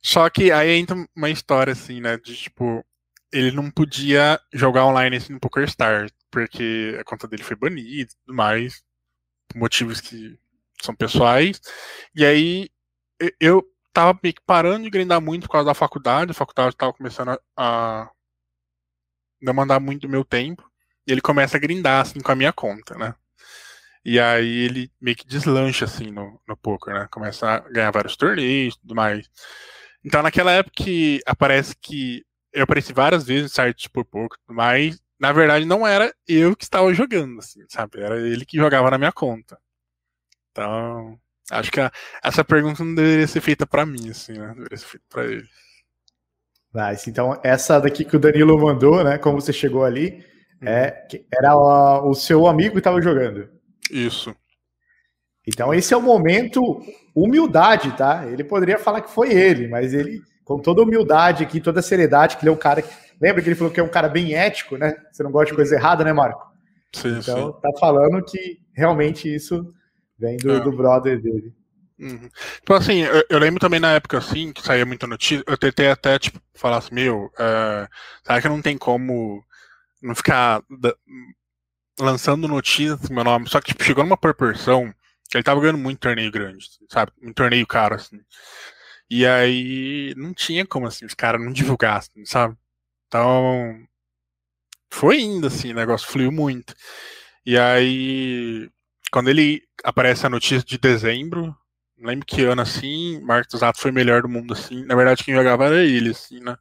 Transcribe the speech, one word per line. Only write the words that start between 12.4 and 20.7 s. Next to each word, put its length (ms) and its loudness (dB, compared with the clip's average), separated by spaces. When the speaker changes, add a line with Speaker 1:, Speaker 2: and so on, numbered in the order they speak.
Speaker 1:
e-, 200 -4
eu 260 6
tava 300 4
meio 120 -4
que 120 -20
parando 380 2
de 60 -12
grindar 300 0
muito 260 -8
por 60 -10
causa 140 2
da 80 2
faculdade, 560 -2
a 40 -10
faculdade 420 -2
tava 160 -4
começando 380 -10
a, 100 -6
a 540 -4
demandar 400 0
muito 220 -8
do 60 -10
meu 160 -2
tempo, 460 -6